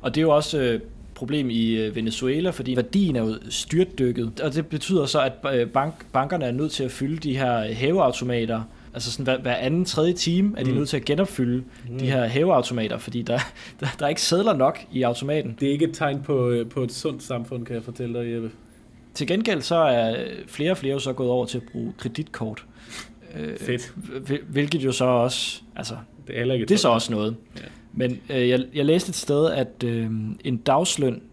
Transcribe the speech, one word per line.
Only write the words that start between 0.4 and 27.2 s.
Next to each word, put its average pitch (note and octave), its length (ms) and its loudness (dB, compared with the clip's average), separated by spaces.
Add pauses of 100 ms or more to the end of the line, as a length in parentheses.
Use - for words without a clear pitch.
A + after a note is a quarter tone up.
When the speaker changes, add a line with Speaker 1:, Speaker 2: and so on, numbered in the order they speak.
Speaker 1:
øh, A#2 200 2 (340)
problem C3+ 360 -2
i, A2+ 200 2
øh, A2 260 0
Venezuela, B2+ 540 0
fordi B2+ 260 -4
værdien D#3 400 2
er A#2 80 2
jo A2 100 0 (160)
styrtdykket, B2+ 880 0
og C#3+ 140 -2
det D#3 120 -2
betyder D#3+ 400 0
så, D3 140 2
at, C3+ 340 0
øh, A#2+ 120 4
bank-, C#3+ 460 -2
bankerne C#3+ 320 0
er B2 80 0
nødt D3 200 -2
til C#3+ 120 -2
at B2 60 -2
fylde C#3+ 260 -4
de D3 200 -2
her, B2 280 2
øh, G#2+ 60 -4
hæveautomater. B2 920 2 (320)
Altså A#2+ 180 -6
sådan - 120 -6
hver, C3 140 2
hver B2 160 -2
anden, D#3 300 0
tredje E3 280 2
time F3+ 460 2
er - 60 -2
de C3 60 2
Speaker 2:
Mm. B2 60 2
Speaker 1:
nødt C#3 120 0
til D3+ 80 -2
at B2 80 -2
genopfylde B2+ 600 0 (260)
Speaker 2:
Mm. B2 80 -8
Speaker 1:
de C3 80 -2
her B2+ 220 2
hæveautomater, B2 680 2
fordi A#2 240 -6
der, A#2+ 160 0 (220)
<laughs> - 200 -18
der, C3+ 60 -4 (120)
der D3+ 60 0
er C#3+ 40 4
ikke D3+ 140 0
sedler F#3+ 340 4
nok C3 220 4 (140)
i B2+ 100 0
automaten. B2+ 580 0
Speaker 2:
Det C#3 80 2
er C#3 40 4
ikke D3 120 2
et D#3+ 100 -2
tegn C#3+ 280 -2
på, C3 280 2
øh, A#2 180 0
på C3 140 -4
et A#2 100 -4
sundt C3+ 300 -6
samfund, A#2+ 440 -6
kan A#2+ 80 -8
jeg A2+ 80 -6
fortælle A#2+ 380 -6
dig, A#2 140 -4
Jeppe. A2+ 160 -4 (640)
Speaker 1:
Til C#3+ 120 -4
gengæld G3 360 0
så E3+ 140 0
er, B2 340 4 (100)
øh, - 60 -6 (200)
flere D3+ 240 -2
og F#3 80 2
flere C3+ 140 -2
jo C#3 60 -2
så C3+ 140 -4
gået B2+ 180 0
over B2 160 2
til B2+ 120 -6
at A#2+ 140 -8
bruge A#2 260 -6
kreditkort. A2 640 -8 (760)
Øh, - 180 -8
Speaker 2:
Fedt. B2 340 -6 (340)
Speaker 1:
hvil-, C#3 220 -2
hvilket C#3+ 360 0
jo C3 80 2
så B2+ 120 2
også, B2 560 2 (160)
altså, - 180 -8 (320)
Speaker 2:
Det - 80 -12
er - 40 -4
heller B2+ 160 0
ikke A#2+ 80 0
et G#2 60 -4
Speaker 1:
det G3+ 60 6
er G#3 40 4
så - 40 2
Speaker 2:
sundt. A#2+ 120 6
Speaker 1:
også A#2 180 0
noget. A2 240 0 (200)